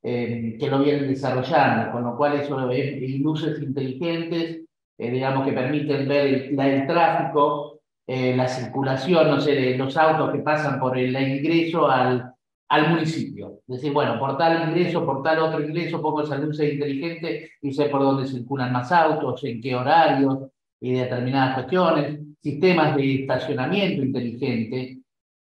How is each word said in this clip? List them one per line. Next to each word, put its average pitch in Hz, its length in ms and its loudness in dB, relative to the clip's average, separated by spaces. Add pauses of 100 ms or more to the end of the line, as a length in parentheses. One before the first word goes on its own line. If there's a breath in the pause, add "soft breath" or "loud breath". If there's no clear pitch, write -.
eh, 117 580 -4
que 147 100 -2
lo 135 80 2
vienen 143 300 2
desarrollando, 127 800 2
con 120 140 -4
lo 117 120 -4
cual 147 220 2
eso 131 320 -2
es, 135 320 -2
y 135 160 -4
luces 151 420 -2
inteligentes, 165 1000 -4 (360)
eh, 117 140 -6
digamos, 135 340 0
que 135 80 0
permiten 139 540 0
ver 143 200 2
el, 127 300 0
la, 139 120 2
el 135 180 2
tráfico, 156 920 2 (260)
eh, 127 300 0
la 127 100 2
circulación, 135 840 2
no 139 120 2
sé, 147 160 2
de 127 200 0
los 135 200 -2
autos 156 360 4
que 139 60 -2
pasan 147 420 0
por 127 160 0
el 127 200 0
ingreso 156 760 2
al, 127 420 2 (380)
al 151 200 4
municipio. 156 680 -2 (100)
Es 127 80 -8
decir, 139 160 -4
bueno, 139 260 0
por 135 200 -4
tal 165 320 2
ingreso, 170 340 0
por - 180 -2
tal 160 180 2
otro 160 220 0
ingreso, 151 380 -4
pongo 151 220 -2
esas 143 180 -4
luces 151 320 -2
inteligentes 156 760 -6 (100)
y 139 120 -4
sé 143 140 0
por 139 140 0
dónde 135 260 2
circulan 127 460 -4
más 127 200 -4
autos, 160 520 2
en 117 160 -6
qué 127 160 -4
horarios 135 640 4 (420)
y 123 140 -2
determinadas 127 640 0
cuestiones. 151 640 0 (220)
Sistemas 156 540 2
de 135 200 2
estacionamiento 135 840 0
inteligente, 123 1000 -4 (400)